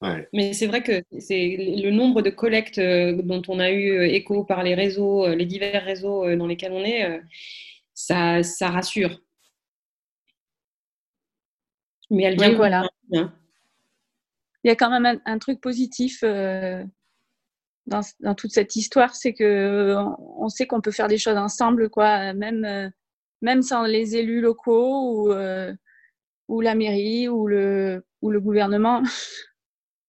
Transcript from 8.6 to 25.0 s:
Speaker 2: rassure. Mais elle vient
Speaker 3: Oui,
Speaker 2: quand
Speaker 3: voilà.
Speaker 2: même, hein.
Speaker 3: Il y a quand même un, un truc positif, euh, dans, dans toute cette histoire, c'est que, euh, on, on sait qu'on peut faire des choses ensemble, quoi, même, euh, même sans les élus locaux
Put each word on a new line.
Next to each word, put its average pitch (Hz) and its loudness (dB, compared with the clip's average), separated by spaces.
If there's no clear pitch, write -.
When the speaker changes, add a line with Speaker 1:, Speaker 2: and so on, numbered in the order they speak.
Speaker 2:
rassure. 180 -4
Mais 190 2
elle 190 2
vient 196 4
Speaker 3:
Oui, 226 8
Speaker 2:
quand 220 4
Speaker 3:
voilà. 196 4
Speaker 2:
même, 165 0
hein. 165 -10
Speaker 3:
Il 233 4
y - 6
a 226 4
quand 240 2
même 247 2
un, 240 2
un 220 -4
truc 262 -6
positif, 254 -4
euh, 190 -2
dans, 208 -4
dans 202 -2
toute - -8
cette 202 2
histoire, 247 2
c'est 233 -2
que, - -4
euh, 202 2
on, - -8
on 220 -4
sait 254 -4
qu'on 240 -2
peut 208 -4
faire 214 0
des 214 2
choses 214 0
ensemble, 220 2
quoi, 208 2
même, 220 -4
euh, 196 -6
même 254 4
sans 247 0
les 220 0
élus 233 0
locaux 233 2